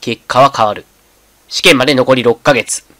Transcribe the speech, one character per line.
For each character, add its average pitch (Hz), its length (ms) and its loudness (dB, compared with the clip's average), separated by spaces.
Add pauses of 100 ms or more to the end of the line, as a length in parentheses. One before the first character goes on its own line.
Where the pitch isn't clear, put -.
結 - 240 -8
果 - 140 0
は 135 120 4
変 113 140 -2
わ 104 80 -2
る。 82 100 -14 (640)
試 - 140 -10
験 165 160 2
ま 127 80 0
で 143 80 0
残 127 220 2
り 123 80 0
六 117 180 0
ヶ 147 120 2
月。 - 300 -4 (160)